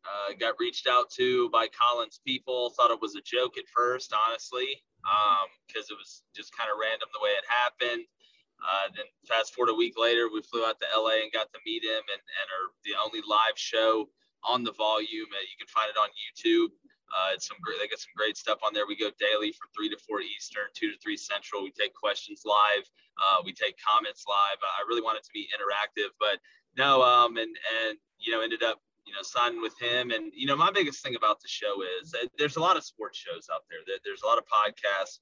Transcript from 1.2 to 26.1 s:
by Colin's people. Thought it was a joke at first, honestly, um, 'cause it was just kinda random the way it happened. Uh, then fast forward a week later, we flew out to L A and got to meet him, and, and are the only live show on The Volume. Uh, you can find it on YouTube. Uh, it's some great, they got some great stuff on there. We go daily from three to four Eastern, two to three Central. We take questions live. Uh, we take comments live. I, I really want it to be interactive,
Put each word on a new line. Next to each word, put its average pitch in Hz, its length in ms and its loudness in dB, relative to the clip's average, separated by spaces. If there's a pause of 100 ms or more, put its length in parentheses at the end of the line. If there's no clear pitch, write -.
by 113 200 4
Colin's 120 560 0
people. 127 520 -2
Thought 120 140 6
it 107 100 0
was 101 160 -4
a 101 60 -10
joke 127 340 0
at - 80 -10 (100)
first, 123 380 0
honestly, 123 720 -2 (240)
um, 101 400 4 (240)
'cause 107 180 -8
it 107 60 -8
was - 280 -20 (120)
just - 200 -18
kinda 110 220 -2
random 110 360 -2
the 104 60 -8
way 104 100 4
it 101 180 0
happened. 120 580 0 (560)
Uh, 98 320 0
then - 120 -10 (200)
fast 113 280 -2
forward 120 160 2
a 110 40 0
week 113 240 0
later, 117 320 2
we 107 120 -6
flew 117 220 -4
out 110 140 -2
to - 140 -6
L 110 160 2
A 110 140 2
and 110 100 -6
got 110 200 -2
to 110 120 -18
meet 113 180 -6
him, 110 200 -2 (100)
and, 98 80 -8
and 95 320 -8
are 95 180 -6 (140)
the 104 180 -6
only 107 240 -4
live 107 300 4
show 110 540 2 (340)
on 123 180 0
The 113 100 -4
Volume. 110 600 -2
Uh, 98 80 -6
you - 180 -12
can 104 100 -14
find 110 200 0
it 107 80 -4
on 104 140 2
YouTube. - 600 2 (440)
Uh, 95 200 2
it's 92 120 -8
some 101 140 -12
great, 95 180 -6
they 104 100 -2
got 110 100 -8
some - 180 -16
great 107 220 -2
stuff 107 260 -2
on 104 80 0
there. 104 140 -2
We 104 100 -6
go 107 220 -2
daily 107 340 2
from - 240 -18
three 107 140 -4
to 104 80 -8
four 101 240 -6
Eastern, 107 500 -10
two 107 200 -4
to - 60 -14
three 107 200 -6
Central. 101 440 -8
We 95 80 -8
take 104 220 -4
questions 104 540 -4
live. 104 420 4 (340)
Uh, 95 220 4
we 95 80 -8
take 104 240 -4 (100)
comments 107 400 2
live. 101 360 2
I, 95 180 -2
I 104 80 -4
really 117 140 0
want 110 160 -2
it - 60 -12
to - 100 -20
be 104 180 -8
interactive, 104 560 -2 (100)